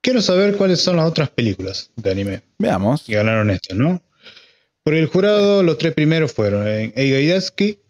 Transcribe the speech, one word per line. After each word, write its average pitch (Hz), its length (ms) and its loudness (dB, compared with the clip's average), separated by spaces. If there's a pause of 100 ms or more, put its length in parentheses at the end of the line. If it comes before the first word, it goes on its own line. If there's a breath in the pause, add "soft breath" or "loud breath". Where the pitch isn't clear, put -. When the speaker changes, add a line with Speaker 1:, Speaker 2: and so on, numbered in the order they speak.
Speaker 1:
Quiero 254 200 0
saber 196 360 2
cuáles 190 240 0
son 180 160 0
las 160 120 2
otras 156 220 -2
películas 95 680 -6
de 101 140 -4
anime 98 320 -4 (160)
Speaker 2:
Veamos. 123 460 0
Speaker 1:
que 104 100 -8
ganaron 107 360 0
esto, 92 240 -6
¿no? 165 280 0 (840 loud breath)
Por 151 100 0
el 160 120 2
jurado, 202 560 2
los 165 140 2
tres 160 180 -2
primeros 156 380 2
fueron, 104 340 0
eh, 107 300 -4
Eiga 135 200 0 (180)
Daisuke 202 560 -2